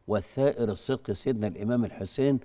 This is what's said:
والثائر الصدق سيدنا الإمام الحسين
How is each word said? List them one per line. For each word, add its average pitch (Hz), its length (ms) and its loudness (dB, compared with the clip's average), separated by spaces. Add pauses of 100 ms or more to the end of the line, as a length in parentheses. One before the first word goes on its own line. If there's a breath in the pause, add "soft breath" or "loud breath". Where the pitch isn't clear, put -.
والثائر 117 600 2
الصدق 107 440 -4
سيدنا 107 340 0
الإمام 110 380 0
الحسين 135 600 0